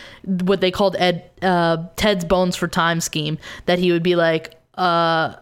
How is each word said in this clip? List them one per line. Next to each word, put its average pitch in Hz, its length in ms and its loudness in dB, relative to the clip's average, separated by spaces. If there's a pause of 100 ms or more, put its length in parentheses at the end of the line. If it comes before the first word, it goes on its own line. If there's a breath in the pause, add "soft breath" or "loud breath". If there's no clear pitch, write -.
(240 loud breath)
what 185 380 0
they 185 100 2
called 190 260 0
Ed, 180 320 0 (120)
uh, 170 360 2 (200)
Ted's 202 280 0
Bones 180 300 0
for 175 120 -4
Time 165 340 0
scheme, 156 360 -6 (280 loud breath)
that 175 140 2
he 180 120 4
would 170 120 2
be 175 120 2
like, 165 400 0 (200)
uh, 165 680 0